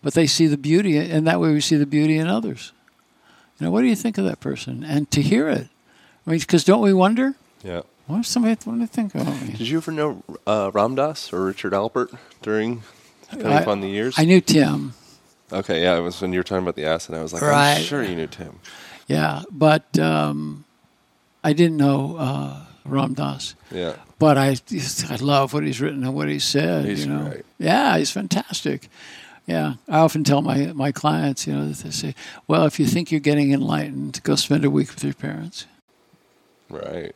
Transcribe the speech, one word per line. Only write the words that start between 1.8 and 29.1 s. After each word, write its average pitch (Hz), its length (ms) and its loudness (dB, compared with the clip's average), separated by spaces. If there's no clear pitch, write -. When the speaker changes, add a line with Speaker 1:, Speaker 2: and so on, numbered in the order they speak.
Speaker 1:
beauty 156 300 2
in 160 100 0
others. 208 440 -4
You 151 60 -4
know, 170 60 0
"What 214 100 2
do 254 60 4
you 226 80 4
think 214 240 -4
of 196 60 0
that - 140 -4
person?" 131 440 -8
And 151 280 -2
to 143 100 2
hear 165 280 2
it. 127 180 -2
I 165 60 -2
mean, 165 100 2
'cause - 220 4
don't 214 180 6
we 202 120 6
wonder? 226 420 4
Speaker 2:
Yeah. 87 180 -6
Speaker 1:
What 165 140 -4
if 233 80 -4
somebody, 226 360 2
what 226 120 -6
do - 40 -2
they 240 60 0
think 220 300 -4
of 127 100 -2
me? - 120 -8
Speaker 2:
Did 113 100 -4
you 156 120 0
ever 160 120 -6
know, 151 320 -2
uh, 101 280 2
Ram 110 220 2
Dass 147 380 -2
or 92 100 -2
Richard 95 300 -2
Alpert 110 440 -2
during, 110 420 -2
depending 220 220 -4
Speaker 1:
I, 151 100 4
Speaker 2:
upon 101 200 0
the 98 80 -4
years? 107 280 -4
Speaker 1:
I 156 60 4
knew 180 160 8
Tim. 131 540 2
Speaker 2:
Okay, 92 300 -2
yeah, 90 160 4
it - 40 2
was 90 200 -6
when 92 100 -2
you 90 80 0
were 90 40 -2
talking 92 200 -2
about 87 140 -4
the 76 80 -6
acid, 82 300 -2
I 80 60 -6
was 80 120 -8
like, 85 80 -6
Speaker 1:
Right. 147 380 4
Speaker 2:
"I'm 156 40 -4
sure 143 200 -4
you 92 120 -4
knew 80 120 -6
Tim." - 320 -16
Speaker 1:
Yeah, - 340 0
but, 156 480 2
um, 73 640 -2
I 151 80 2
didn't 160 240 4
know, 143 420 2
uh, 139 440 -6
Ram - 280 -2
Dass. 71 420 -6
Speaker 2:
Yeah. 87 240 -6
Speaker 1:
But 151 180 6
I, 135 180 2
I 123 80 -6
love 139 360 0
what 151 120 -2
he's 131 160 -4
written 139 240 -4
and 135 80 -4
what 147 160 -4
he 147 100 -4
said, 151 460 0
Speaker 2:
He's 85 200 -4
Speaker 1:
you 69 60 -4
know. 73 180 -4
Speaker 2:
great. - 160 -14
Speaker 1:
Yeah, 180 380 2
he's 147 140 -2
fantastic. 185 760 -6